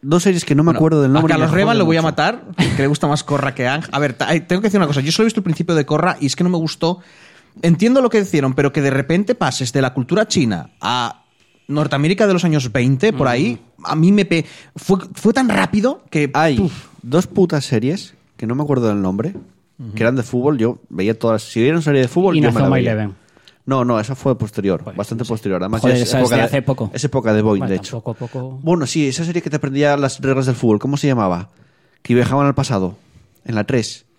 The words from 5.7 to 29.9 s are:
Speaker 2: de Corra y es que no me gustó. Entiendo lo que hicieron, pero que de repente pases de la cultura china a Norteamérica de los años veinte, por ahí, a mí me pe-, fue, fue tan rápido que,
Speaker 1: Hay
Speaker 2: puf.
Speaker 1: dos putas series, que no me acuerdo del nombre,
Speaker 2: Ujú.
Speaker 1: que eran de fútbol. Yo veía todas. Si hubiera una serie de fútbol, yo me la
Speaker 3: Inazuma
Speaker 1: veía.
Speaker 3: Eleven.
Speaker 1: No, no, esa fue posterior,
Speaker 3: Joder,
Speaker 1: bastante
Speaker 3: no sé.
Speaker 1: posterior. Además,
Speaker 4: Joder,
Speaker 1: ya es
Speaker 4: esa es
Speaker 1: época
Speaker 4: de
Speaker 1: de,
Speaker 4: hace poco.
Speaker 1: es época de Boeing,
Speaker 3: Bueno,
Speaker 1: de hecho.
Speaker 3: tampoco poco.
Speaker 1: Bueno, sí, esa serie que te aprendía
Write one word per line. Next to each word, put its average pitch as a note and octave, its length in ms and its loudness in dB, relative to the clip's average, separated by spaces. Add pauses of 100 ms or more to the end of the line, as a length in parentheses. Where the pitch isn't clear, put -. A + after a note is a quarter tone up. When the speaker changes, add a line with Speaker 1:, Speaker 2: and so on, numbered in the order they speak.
Speaker 2:
de D3 100 2
Corra D#3 340 0
y D3 60 -2
es C3 100 -2
que - 80 -2
no F3+ 60 2
me F3+ 80 0
gustó. E3 440 -4 (600)
Entiendo G#3 400 4
lo B3 80 2
que A3+ 100 2
hicieron, C#3+ 360 0
pero C#3+ 180 0
que D#3 80 0
de C#3 80 2
repente E3 460 0
pases C3 380 -4
de C#3 100 2
la B2+ 100 -2
cultura F#3 340 0
china A2 440 -2 (100)
a A#2 420 -4 (440)
Norteamérica D3+ 580 0
de G3 80 4
los F3 100 0
años D3+ 280 0
veinte, C3+ 420 2
por C3+ 140 0
ahí, B2+ 320 0 (240)
a - 120 -4
mí E3 160 4
me G3+ 140 4
pe-, E3 200 0 (300)
fue, - 220 0 (160)
fue G#3+ 200 0
tan C4 160 2
rápido G#3 600 0
que, D3 240 0
Speaker 1:
Hay D3+ 240 2
Speaker 2:
puf. - 300 -2 (160)
Speaker 1:
dos C#3+ 240 0
putas E3+ 360 0
series, C3 520 -2 (220)
que A2 100 -8
no A#2+ 80 -4
me D3 80 -4
acuerdo B2+ 240 0
del G2+ 160 0
nombre, G2+ 320 -2 (440)
Speaker 2:
Ujú. A2+ 140 -14
Speaker 1:
que G#2+ 100 -4
eran A#2+ 120 2
de B2 80 -2
fútbol. C3 340 0
Yo A2+ 220 0 (100)
veía F#2+ 280 -2
todas. A2 260 0
Si - 160 -6
hubiera C#3+ 180 2
una E3 60 -2
serie C#3+ 180 2
de B2 60 2
fútbol, F3 280 0
yo D#3 60 2
me D3 60 4
la - 40 2
Speaker 3:
Inazuma C3+ 240 2
Speaker 1:
veía. B2 180 0
Speaker 3:
Eleven. G#2+ 200 -4 (500)
Speaker 1:
No, C3 220 0
no, A#2+ 140 2
esa A#2 160 -6
fue C3 220 0
posterior, G2 460 -4
Speaker 3:
Joder, F#2 140 -14
Speaker 1:
bastante A2+ 240 -6
Speaker 3:
no A#2 40 -6
sé. A#2 80 -14
Speaker 1:
posterior. F#2+ 280 -4
Además, G#2+ 200 -4
Speaker 4:
Joder, B2+ 160 2
Speaker 1:
ya B2 60 2
es - 60 -4
Speaker 4:
esa - 80 0
es B2+ 60 2
Speaker 1:
época A#2+ 120 2
Speaker 4:
de A#2 60 2
Speaker 1:
de, A#2 60 0
Speaker 4:
hace C#3 160 0
poco. B2 300 -4
Speaker 1:
es A#2+ 100 -8
época B2 300 0
de G#2+ 100 2
Boeing, G#2 160 2
Speaker 3:
Bueno, F#2 100 -4
Speaker 1:
de F#2+ 80 -2
hecho. G2 200 -10
Speaker 3:
tampoco A#2+ 300 -10
poco. C3 360 -12
Speaker 1:
Bueno, D#3+ 240 0
sí, D3+ 200 -2
esa C3+ 160 -4
serie E3+ 200 -4
que E3+ 80 -8
te D3+ 60 -4
aprendía C#3+ 400 0